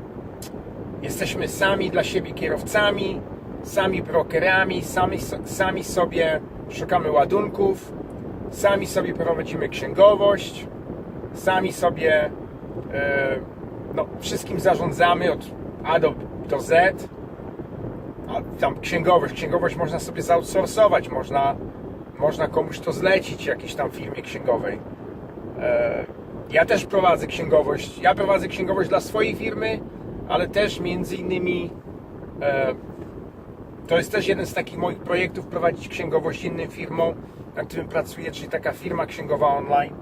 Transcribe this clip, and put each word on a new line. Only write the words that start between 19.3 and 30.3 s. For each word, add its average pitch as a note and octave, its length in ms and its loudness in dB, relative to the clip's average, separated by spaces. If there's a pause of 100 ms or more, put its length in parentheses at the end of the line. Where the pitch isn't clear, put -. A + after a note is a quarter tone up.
księgowość D#3+ 420 0
można E3 240 -2
sobie - 220 -6
zoutsourcować, F3 880 4
można, A#2 460 0 (640)
można D#3 280 2
komuś - 320 -2
to - 120 -2
zlecić, - 540 0
jakiejś - 300 -4
tam C#3 160 -2
firmie - 300 -8
księgowej. G#2 580 -2 (800)
E, A#2+ 460 2 (440)
ja D#3+ 160 6
też G#3 200 2
prowadzę F3+ 420 4
księgowość, D3+ 760 2
ja F#3+ 140 6
prowadzę F#3+ 320 2
księgowość F#3 420 0
dla F#3+ 100 6
swojej - 360 0
firmy, A3 440 -2 (500)
ale D#3+ 180 2